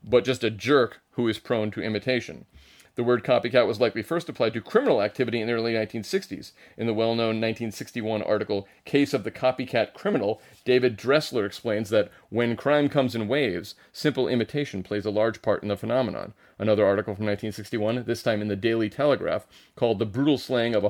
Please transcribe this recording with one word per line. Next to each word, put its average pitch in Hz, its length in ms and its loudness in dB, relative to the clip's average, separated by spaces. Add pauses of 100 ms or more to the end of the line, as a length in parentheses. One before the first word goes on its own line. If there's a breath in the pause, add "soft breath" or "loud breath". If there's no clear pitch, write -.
but 110 220 4
just 127 200 -2
a 110 60 2
jerk 117 520 0 (120)
who 120 140 0
is 107 100 -2
prone 107 340 -2
to 107 100 -8
imitation. 107 640 -4 (500 soft breath)
The 120 80 -2
word 120 220 2
copycat 123 420 4
was 107 140 0
likely 113 220 2
first 165 260 -4
applied 113 240 0
to 113 80 -4
criminal 208 400 2
activity 117 400 0
in 107 60 -4
the 120 60 0
early 113 200 0
nineteen 110 320 -2
sixties. 101 480 -6 (240 loud breath)
In 113 100 -2
the 113 60 0
well-known 113 480 0
nineteen 113 280 -2
sixty-one 110 540 -6
article, 104 460 -2 (160 soft breath)
Case 143 280 2
of 110 120 -2
the 110 60 -6
Copycat 127 640 -2
Criminal, 113 480 -2 (220 loud breath)
David 123 340 4
Dressler 131 480 0
explains 104 440 -4
that 104 200 2 (200 soft breath)
when 117 260 0
crime 147 320 2
comes 131 260 2
in 113 140 -2
waves, 107 480 -2 (160 soft breath)
simple 135 380 0
imitation 120 520 -2
plays 104 240 -6
a 107 60 -2
large 110 300 0
part 104 200 0
in 101 60 -6
the 101 80 0
phenomenon. 113 580 -4 (240 soft breath)
Another 104 280 4
article 101 300 2
from 107 100 -6
nineteen 104 260 -4
sixty-one, 110 540 -4
this 117 180 -4
time 110 180 0
in 104 60 -4
the 101 80 -2
Daily 110 340 0
Telegraph, 113 560 0 (300 soft breath)
called 113 240 0
The 113 60 0
Brutal 131 320 0
Slaying 117 360 -2
of 104 120 2
a 101 40 2